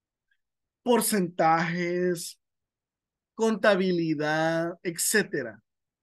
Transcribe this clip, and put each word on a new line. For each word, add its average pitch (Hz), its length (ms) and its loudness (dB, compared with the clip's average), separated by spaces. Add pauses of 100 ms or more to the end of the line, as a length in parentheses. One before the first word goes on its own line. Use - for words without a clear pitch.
(840)
porcentajes, 175 1600 0 (960)
contabilidad, 170 1500 0
etcétera. 165 800 -4 (400)